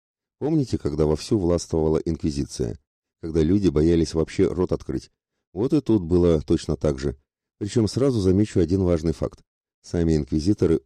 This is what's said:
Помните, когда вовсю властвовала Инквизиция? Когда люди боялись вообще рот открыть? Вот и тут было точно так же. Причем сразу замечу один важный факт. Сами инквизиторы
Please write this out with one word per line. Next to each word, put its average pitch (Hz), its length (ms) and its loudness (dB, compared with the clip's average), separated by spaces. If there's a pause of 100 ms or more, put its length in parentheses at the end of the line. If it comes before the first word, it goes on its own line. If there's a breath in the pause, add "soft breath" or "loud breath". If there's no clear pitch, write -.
(380)
Помните, 147 400 -2
когда 73 280 -2
вовсю 80 320 -2
властвовала 82 600 0
Инквизиция? 69 800 -6 (420)
Когда 80 220 0
люди 92 260 2
боялись 80 460 2
вообще 80 320 0
рот 87 260 -2
открыть? 67 380 -8 (420)
Вот 113 200 -4
и 147 80 2
тут 110 220 2
было 85 380 2
точно 80 360 -2
так 71 220 -2
же. 67 180 -6 (420)
Причем 107 300 0
сразу 123 320 0
замечу 95 400 2
один 92 240 0
важный 82 280 0
факт. - 280 -8 (420)
Сами 82 340 0
инквизиторы 80 680 0